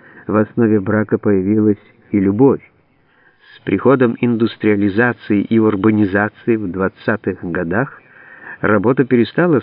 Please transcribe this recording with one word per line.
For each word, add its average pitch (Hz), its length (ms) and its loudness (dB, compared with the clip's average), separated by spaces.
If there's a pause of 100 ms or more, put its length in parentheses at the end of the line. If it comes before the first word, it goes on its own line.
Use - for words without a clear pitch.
(260)
в 98 100 -4
основе 107 440 0
брака 107 380 -2
появилась 104 640 0 (300)
и 104 60 0
любовь. 101 440 2 (920)
С - 100 -20
приходом 120 540 0
индустриализации 107 1200 0
и 113 160 0
урбанизации 104 1000 0
в 104 140 -8
двадцатых 95 760 -6
годах 90 560 -6 (640)
работа 107 420 0
перестала 127 580 0